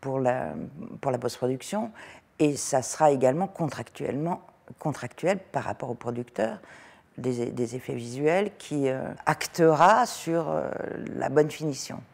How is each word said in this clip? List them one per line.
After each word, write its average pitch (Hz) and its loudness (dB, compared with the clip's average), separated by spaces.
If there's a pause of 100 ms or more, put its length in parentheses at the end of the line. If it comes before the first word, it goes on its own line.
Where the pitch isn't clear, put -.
pour 135 -4
la, 127 0 (480)
pour 139 0
la 127 0
post-production, 131 -4 (480)
et 147 4
ça - 0
sera 151 4
également 135 4
contractuellement, 151 -4 (380)
contractuel - -4 (140)
par 131 -2
rapport 107 -6
au 120 -4
producteur 120 -4 (600)
des, 120 -2
des 120 -4
effets 131 -8
visuels 147 0
qui, 139 -2
euh, 131 -4 (160)
actera 170 6
sur, 165 -2
euh, 156 -2 (460)
la - -2
bonne 151 4
finition. - -6 (140)